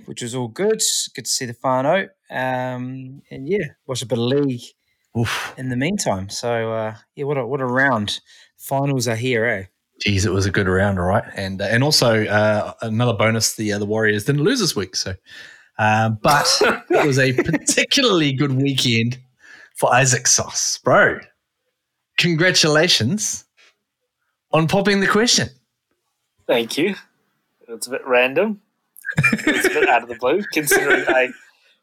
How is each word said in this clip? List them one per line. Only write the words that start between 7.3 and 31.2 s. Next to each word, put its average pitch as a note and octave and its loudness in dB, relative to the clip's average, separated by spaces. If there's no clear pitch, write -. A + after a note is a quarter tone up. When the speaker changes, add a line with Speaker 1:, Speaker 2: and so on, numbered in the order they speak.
Speaker 1:
a, B2 -4
what C3+ -4
a C3 -2
round. B2 0
Finals C3+ -2
are A2+ -2
here, A#2 0
eh? G2+ -2
Speaker 2:
Jeez, G2+ 2
it F2+ 2
was F#2+ 2
a F#2 -2
good G2 0
round, F#2+ 2
all F2 0
right. G2 2
And, G2 -6
uh, - -4
and A#2+ 2
also, A#2 4
uh, G#2+ 0
another A#2 0
bonus: A2 0
the, G#2+ -2
uh, G2+ -2
the G2+ -2
Warriors G#2 0
didn't C#3+ 0
lose B3 2
this E3+ -2
week. F#2+ -6
So, F#2 -6
uh, A2 2
but C#3+ 2
Speaker 1:
<laughs> - 2
Speaker 2:
it F4 4
was C3+ 2
a C3 2
particularly F3 0
good C3+ 0
weekend B2+ 0
for B2 2
Isaac B2+ 2
Sauce. - -2
Bro, D#3 4
congratulations E3 2
on D#3 2
popping G3+ 2
the F#3+ 0
question. G#3 2
Speaker 3:
Thank A#2 -2
you. F#3 0
It's A#2 -12
a B2 -10
bit C3 -6
random. C#3 2
It's F#4 0
a F#4 4
bit - 2
out A#2 4
of A#2+ -16
the A#2 -10
blue, D3 2
Speaker 2:
<laughs> - -12
Speaker 3:
considering - 2
I B2+ 2